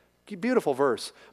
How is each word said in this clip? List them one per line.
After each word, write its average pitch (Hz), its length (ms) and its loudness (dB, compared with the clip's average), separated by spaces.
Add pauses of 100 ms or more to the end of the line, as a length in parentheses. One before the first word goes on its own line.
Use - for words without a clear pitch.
(380)
Beautiful 208 360 0
verse. 123 380 0 (200)